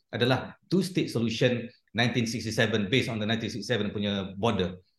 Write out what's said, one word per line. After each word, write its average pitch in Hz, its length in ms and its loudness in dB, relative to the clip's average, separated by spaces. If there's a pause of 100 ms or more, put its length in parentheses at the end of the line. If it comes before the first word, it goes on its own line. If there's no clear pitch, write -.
(120)
adalah 120 400 2 (160)
two-state 175 400 0
solution 117 560 0 (320)
nineteen 117 320 2
sixty-seven, 107 640 0
based 113 160 4
on 107 160 -4
the - 20 -2
nineteen 113 220 0
sixty-seven 104 480 -2
punya 101 400 -2
border. 95 400 0 (240)